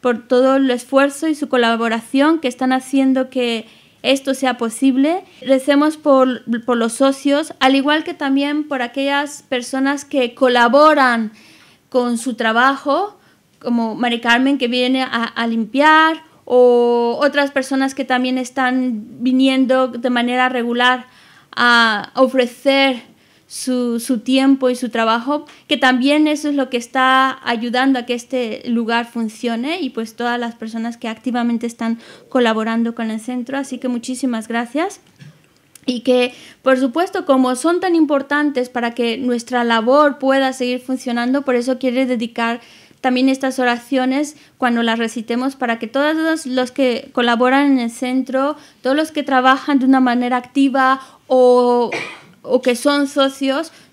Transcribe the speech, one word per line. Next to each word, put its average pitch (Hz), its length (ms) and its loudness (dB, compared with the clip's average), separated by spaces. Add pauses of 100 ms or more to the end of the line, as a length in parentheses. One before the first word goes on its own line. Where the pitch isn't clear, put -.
por 240 260 -2
todo 262 300 4
el 269 120 2
esfuerzo 269 600 0
y 302 60 -2
su 294 120 -6
colaboración 233 920 0
que 262 100 -4
están 254 240 -2
haciendo 262 560 0
que 233 380 -4 (360)
esto 269 300 0
sea 254 240 -2
posible. 269 680 0 (160)
Recemos 285 560 2
por, 262 480 2 (220)
por 247 100 0
los 226 160 0
socios, 277 720 0
al 262 160 4
igual 302 260 0
que 349 100 -8
también 285 540 -2
por 269 140 -6
aquellas 277 600 -4
personas 269 600 -4
que 247 320 -2
colaboran 247 960 4 (560)
con 240 300 -2
su 233 160 -6
trabajo, 269 840 0 (420)
como 233 360 -4
Mari 233 240 -2
Carmen, 247 380 2
que 254 100 -2
viene 254 360 0
a, 233 200 -4
a 233 240 -4
limpiar, 311 800 2 (240)
o 240 680 4
otras 285 300 0
personas 269 420 -2
que 269 120 -6
también 254 340 -2
están 254 680 -2 (140)
viniendo 262 680 2
de 247 220 -4
manera 247 400 0
regular 247 560 0 (500)
a 233 600 2
ofrecer 262 880 0 (420)
su, 240 540 -4
su 233 220 -2
tiempo 262 500 2
y 247 40 -2
su 247 140 -6
trabajo, 233 560 -2 (220)
que 294 100 0
también 262 480 2
eso 294 240 -2
es 285 60 -2
lo 269 160 -2
que - 60 -4
está 262 600 0 (100)
ayudando 247 520 0
a 240 80 -10
que 240 80 -2
este 240 520 -6
lugar 233 380 -2
funcione, 233 760 -6
y 269 120 -6
pues 226 240 -10
todas 240 240 -4
las 233 160 -6
personas 226 420 -8
que 240 100 -10
activamente 233 600 -4
están 226 320 -4 (300)
colaborando 226 680 0
con 226 160 -6
el 220 80 -6
centro. 254 400 -8
Así 269 180 -8
que 254 100 -6
muchísimas 247 600 -4
gracias. 240 540 -4 (840)
Y 247 140 -4
que, 247 340 0 (300)
por 262 160 4
supuesto, 339 480 -2
como 262 280 2
son 339 240 0
tan 370 140 0
importantes 285 760 0
para 233 260 -4
que 233 240 -2
nuestra 240 440 -2
labor 247 540 2
pueda 269 360 0
seguir 247 260 -4
funcionando, 254 640 -4
por 269 100 -2
eso 247 240 0
quiere 262 300 0
dedicar 233 520 -4 (420)
también 254 280 2
estas 262 300 -2
oraciones 262 760 -2 (220)
cuando 233 260 0
las 226 160 -2
recitemos, 240 560 -4
para 233 240 -4
que 233 80 -10
todos 320 580 -2
los 254 260 -4
que 254 420 -2
colaboran 254 580 2
en 262 80 2
el 233 120 -4
centro, 262 640 -2 (240)
todos 254 120 0
los 302 200 -2
que 294 100 -4
trabajan 269 560 2
de 254 60 0
una 262 160 4
manera 247 340 0
activa 262 640 0 (280)
o, 247 640 4 (500)
o 247 200 0
que 247 140 0
son 285 320 0
socios, 269 640 -2 (220)